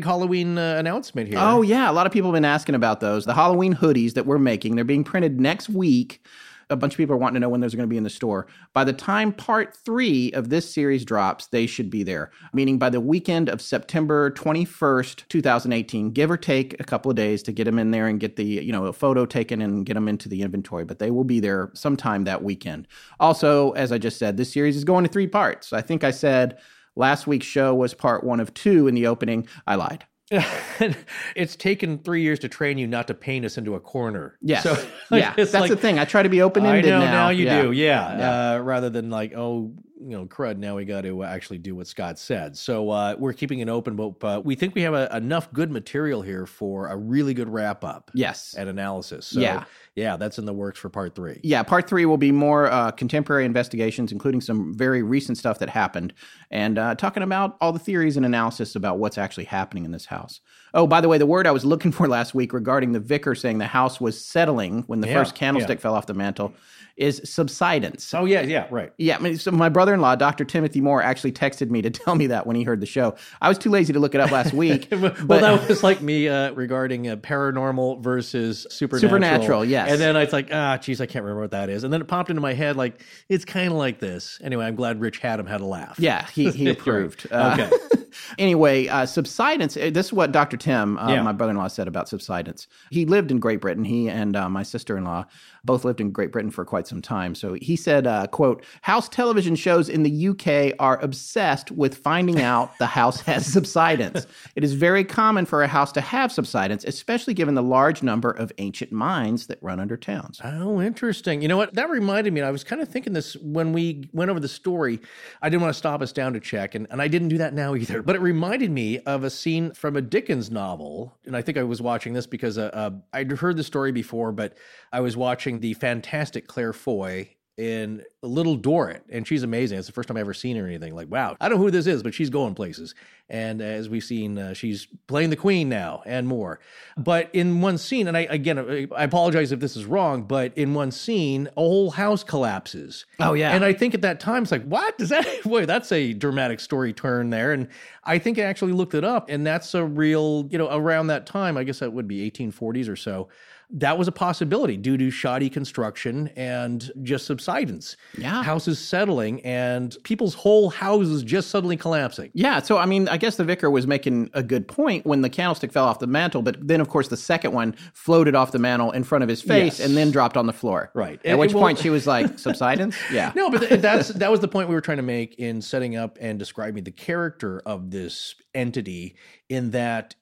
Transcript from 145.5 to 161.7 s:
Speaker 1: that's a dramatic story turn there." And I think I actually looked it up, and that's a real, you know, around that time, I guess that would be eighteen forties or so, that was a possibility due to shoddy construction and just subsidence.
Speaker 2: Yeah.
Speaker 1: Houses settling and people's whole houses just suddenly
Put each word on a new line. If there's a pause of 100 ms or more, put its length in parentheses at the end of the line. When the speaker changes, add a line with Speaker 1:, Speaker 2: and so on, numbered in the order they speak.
Speaker 1:
that's
a
dramatic
story
turn
there."
And (380)
I
think
I
actually
looked
it
up,
and
that's
a
real,
you
know,
around
that
time,
I
guess
that
would
be
eighteen
forties
or
so, (420)
that
was
a
possibility
due
to
shoddy
construction
and (120)
just
subsidence. (180)
Speaker 2:
Yeah.
Speaker 1:
Houses
settling
and (100)
people's
whole
houses
just
suddenly